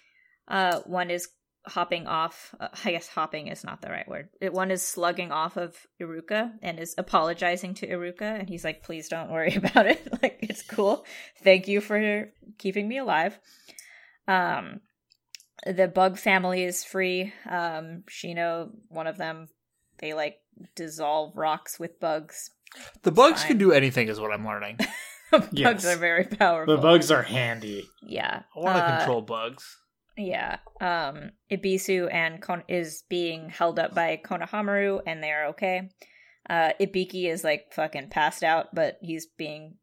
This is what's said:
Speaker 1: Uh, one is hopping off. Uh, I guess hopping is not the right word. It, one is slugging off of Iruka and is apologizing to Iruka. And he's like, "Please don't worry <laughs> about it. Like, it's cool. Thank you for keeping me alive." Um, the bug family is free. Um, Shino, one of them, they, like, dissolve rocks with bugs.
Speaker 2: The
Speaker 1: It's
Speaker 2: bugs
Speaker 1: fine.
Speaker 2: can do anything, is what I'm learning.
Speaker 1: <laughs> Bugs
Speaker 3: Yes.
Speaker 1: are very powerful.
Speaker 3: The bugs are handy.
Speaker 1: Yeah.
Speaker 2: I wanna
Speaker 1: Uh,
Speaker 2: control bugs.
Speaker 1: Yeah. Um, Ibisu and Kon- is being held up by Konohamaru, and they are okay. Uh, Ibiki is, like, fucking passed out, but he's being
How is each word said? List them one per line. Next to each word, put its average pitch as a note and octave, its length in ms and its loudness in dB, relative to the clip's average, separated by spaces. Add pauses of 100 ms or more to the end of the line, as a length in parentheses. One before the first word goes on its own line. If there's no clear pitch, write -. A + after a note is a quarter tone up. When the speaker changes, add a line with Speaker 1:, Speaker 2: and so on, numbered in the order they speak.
(480)
Speaker 1:
Uh, F#3 320 2
one F3+ 300 -4
is F3 180 -4 (380)
hopping E3+ 420 -2
off. E3 500 -4
Uh, - 80 -8 (180)
I G#3 60 -2
guess E3 160 -4
hopping D#3 420 -6
is - 140 -12
not - 200 -12
the - 80 -12
right - 180 -8
word. - 220 -12 (100)
It, F#3+ 120 -2
one F#3 200 -2
is F#3 120 -2
slugging F3 460 -2
off D#3+ 260 -2
of E3+ 200 -8 (240)
Iruka E3 640 -6
and E3 180 -8
is E3 180 -10
apologizing F3+ 760 0
to - 120 -10
Iruka. F3+ 540 -6
And F#3 80 -10
he's E3+ 160 -10
like, D#3+ 180 -8
"Please D#3+ 260 -12
don't E3 220 -8
worry D#3+ 240 0
<laughs> G3 80 0
about F#3+ 240 4
it. - 360 0
Like, - 200 0
it's G#3+ 200 -10
cool. - 420 0 (400)
Thank F#3 240 6
you G3+ 120 2
for G#3 520 -2 (260)
keeping G3+ 300 -4
me B3+ 100 -4
alive." G3 400 0 (880)
Um, F3 540 0 (880)
the F#3 220 4
bug F#3 300 4
family F#3 460 2
is F3+ 200 -4
free. F#3 480 -2 (160)
Um, E3 600 -6
Shino, E3+ 600 -4 (180)
one D#3+ 180 -8
of D#3 120 -6
them, D#3+ 300 -8 (500)
they, D#3 160 -6
like, D#3 220 -4 (380)
dissolve D#3 640 -2
rocks D#3 420 -2
with E3 220 -10
bugs. D#3+ 500 -4 (520)
Speaker 2:
The - 80 4
Speaker 1:
It's D#3 60 0
Speaker 2:
bugs A#3 260 8
Speaker 1:
fine. D#3 60 -2
Speaker 2:
can A#3+ 100 4
do F#3+ 140 8
anything, B2+ 360 4
is G#2+ 120 -4
what G#2+ 120 -2
I'm G#2+ 140 -4
learning. G#2 360 -6
Speaker 1:
<laughs> - 480 -8
Bugs D4 220 8
Speaker 3:
Yes. F#3+ 340 4
Speaker 1:
are F3 100 4
very E3+ 280 2
powerful. E3 520 4
Speaker 3:
The C#3 60 4
bugs D#3+ 300 8
are B2+ 100 6
handy. A2 680 -4 (140)
Speaker 1:
Yeah. - 400 -6 (140)
Speaker 2:
I - 20 -14
wanna F3+ 220 2
Speaker 1:
Uh, E3+ 180 2
Speaker 2:
control C3+ 240 2
bugs. A2+ 540 -8 (400)
Speaker 1:
Yeah. - 420 -4 (220)
Um, D#3 500 -4 (220)
Ibisu F#3+ 600 0
and D#3+ 300 -2
Kon- F3 240 -6
is E3+ 420 -6
being E3 400 -4
held E3+ 300 0
up - 160 0
by E3 300 0
Konohamaru, G3+ 840 -2
and D#3+ 160 -8
they D3+ 80 -4
are D3+ 200 -2
okay. F#3 380 -2 (600)
Uh, E3 320 4
Ibiki F#3 500 -2
is, D#3+ 140 -4
like, D3+ 280 0
fucking D3+ 360 -4
passed D#3 340 0
out, D#3+ 320 2
but D#3 280 0
he's D#3+ 240 -8
being D#3 560 -12